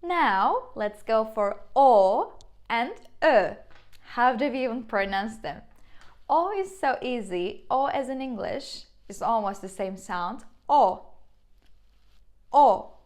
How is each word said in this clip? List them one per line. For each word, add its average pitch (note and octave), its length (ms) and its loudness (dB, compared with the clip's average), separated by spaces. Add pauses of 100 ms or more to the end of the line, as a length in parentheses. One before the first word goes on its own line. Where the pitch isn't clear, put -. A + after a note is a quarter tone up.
Now, D#4 720 0
let's G#3 280 -6
go A3 220 2
for G#3 360 -4 (140)
O B3 580 6 (360)
and A#3 220 -2 (300)
Ö. A3 340 4 (600)
How B3 200 2
do C4+ 140 0
we B3+ 140 -4
even B3 200 -4
pronounce G3 540 -4
them? D3+ 240 -12 (680)
O E4+ 220 2
is G4 280 -6
so C4+ 220 0
easy. G3 680 -6
O C4+ 180 0
as C4+ 220 -4
in C4 120 -6
English B3+ 640 -8 (220)
is G3 140 -14
almost G#3+ 400 -2
the F#3+ 80 -12
same F#3+ 280 -8
sound. F3+ 460 -8 (240)
O. B3+ 360 4 (1500)
O C4+ 420 4 (120)